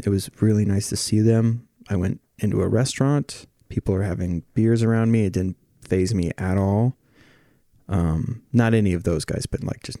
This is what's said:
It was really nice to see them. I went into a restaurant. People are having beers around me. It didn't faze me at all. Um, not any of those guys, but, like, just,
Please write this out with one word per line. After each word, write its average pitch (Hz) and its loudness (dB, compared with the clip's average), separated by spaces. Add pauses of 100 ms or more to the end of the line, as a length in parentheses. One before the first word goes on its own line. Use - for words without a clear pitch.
It 101 -2
was 98 0 (100)
really 107 4
nice 98 0
to - -6
see - 0
them. 113 2 (220)
I 101 -2
went 90 -2 (160)
into 104 0
a 90 0
restaurant. 135 -2 (220)
People - -2
are 95 0
having 87 -4 (100)
beers 113 2
around 113 2
me. 113 2
It 92 -2
didn't 92 -2 (240)
faze 95 0
me 85 0
at 92 -2
all. 101 2 (920)
Um, 85 -2 (100)
not 117 4
any 104 4
of 85 -2
those 82 -2
guys, - -6
but, - -8
like, - -8
just, - -14